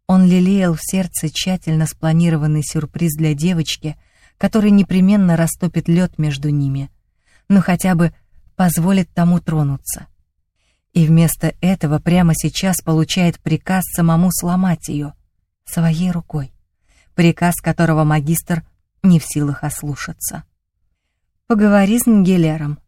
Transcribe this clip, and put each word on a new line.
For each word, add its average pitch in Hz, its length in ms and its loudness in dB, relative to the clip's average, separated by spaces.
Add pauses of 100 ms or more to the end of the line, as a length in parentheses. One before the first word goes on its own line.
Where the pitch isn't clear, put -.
Он 185 200 4
лелеял 180 480 2
в 151 80 -8
сердце 180 480 -6
тщательно 160 580 -4
спланированный 160 760 0
сюрприз 156 540 -4
для 156 180 0
девочки, 156 640 -4 (400)
который 208 320 0
непременно 190 680 4
растопит 165 500 -2
лёд 175 320 0
между 147 300 -4
ними, 139 420 -4 (560)
но 196 140 4
хотя 185 340 0
бы 165 180 0 (420)
позволит 180 580 0
тому 175 260 2
тронуться. 147 680 -4 (840)
И 160 140 2
вместо 165 540 2
этого 165 380 0
прямо 170 360 2
сейчас - 460 -4
получает 160 580 0
приказ 180 460 -4 (100)
самому 170 360 2
сломать 180 580 -2
её 147 240 -6 (500)
своей 165 480 -2
рукой. 156 400 -8 (640)
Приказ, 170 460 2
которого 160 420 0
магистр 156 600 -2 (400)
не 175 160 6
в - 60 -10
силах 147 380 -4
ослушаться. 147 800 -10 (1040)
«Поговори 208 500 2
с 233 80 -2
Нгелером, 165 720 2 (100)